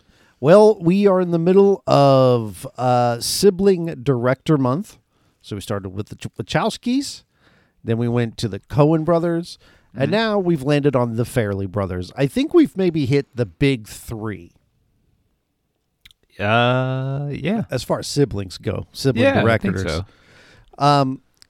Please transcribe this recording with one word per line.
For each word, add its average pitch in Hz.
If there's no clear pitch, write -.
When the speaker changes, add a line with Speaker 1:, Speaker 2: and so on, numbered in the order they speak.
Speaker 1:
Well, 208
we 190
are 185
in 175
the 170
middle 190
of, 131
uh, 120
sibling 185
director 131
month. 135
So -
we 98
started 98
with 101
the -
Ch-, -
Wachowskis, 226
then 113
we 120
went 117
to 117
the 98
Coen 151
brothers, 170
and 113
Speaker 2:
Mm-hmm. 143
Speaker 1:
now 214
we've 175
landed 143
on 120
the 120
Farrelly 101
brothers. 90
I 139
think 269
we've 330
maybe 165
hit 139
the 120
big 117
three. 104
Speaker 2:
Uh, 131
yeah. 165
Speaker 1:
As 127
far 151
as -
siblings 101
go, 95
sibling 139
Speaker 2:
Yeah, 269
I 113
think 196
Speaker 1:
directors. 92
Speaker 2:
so. 82
Speaker 1:
Um, 143